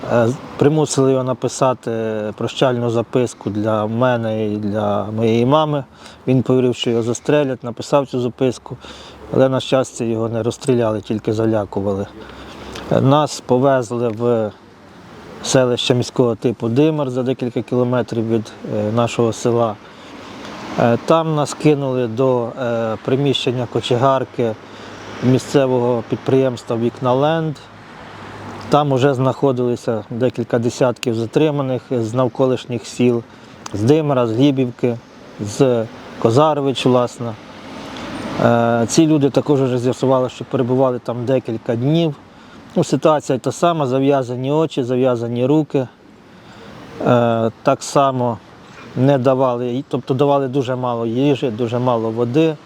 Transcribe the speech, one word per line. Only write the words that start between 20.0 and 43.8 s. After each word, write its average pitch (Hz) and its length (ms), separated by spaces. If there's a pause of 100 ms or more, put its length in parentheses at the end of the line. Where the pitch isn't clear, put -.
Е, 117 260
там 160 300
нас 143 180
кинули 135 540
до, 120 400 (140)
е, 117 440
приміщення 131 680
кочегарки 123 760 (720)
місцевого 123 840
підприємства 127 680
«Вікна 117 360
Ленд». 156 420 (1120)
Там 143 220
уже 135 220
знаходилися 123 960
декілька 120 500
десятків 120 560
затриманих 131 680 (100)
з 117 220
навколишніх 127 720
сіл, 120 380 (500)
з 101 80
Димира, 135 460
з 110 40
Глібівки, 123 640 (420)
з 113 460 (340)
Козарович, 139 680
власне. 123 480 (1120)
Е, 117 420
ці 165 200
люди 147 220
також 135 320
вже 127 160
з'ясували, 127 520
що - 160
перебували 127 540
там 120 260
декілька 120 500
днів. 151 400 (600)
Ну, 180 80
ситуація 147 560
та 131 120
сама, 165 360